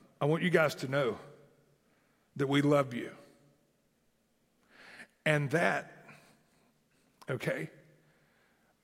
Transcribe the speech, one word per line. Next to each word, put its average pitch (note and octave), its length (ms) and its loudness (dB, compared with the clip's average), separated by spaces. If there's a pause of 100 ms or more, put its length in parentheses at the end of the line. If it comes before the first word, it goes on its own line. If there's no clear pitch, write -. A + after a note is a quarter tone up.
(200)
"I C#3 60 0
want D#3+ 160 2
you F3 80 0
guys D#3+ 260 4
to - 120 -8
know C3 320 -2 (1160)
that C3+ 120 -2
we C#3+ 160 4
love C#3+ 320 2
you. A2+ 160 -8 (2250)
And D3 260 2
that, F3 400 0 (1400)
okay, C#3 400 -6 (1160)